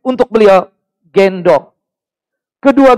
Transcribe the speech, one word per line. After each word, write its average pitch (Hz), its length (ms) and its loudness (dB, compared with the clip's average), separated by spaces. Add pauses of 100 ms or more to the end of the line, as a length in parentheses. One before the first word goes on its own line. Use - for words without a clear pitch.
untuk 254 240 -4
beliau 196 400 0 (400)
gendong. 180 640 -2 (880)
Kedua 269 380 0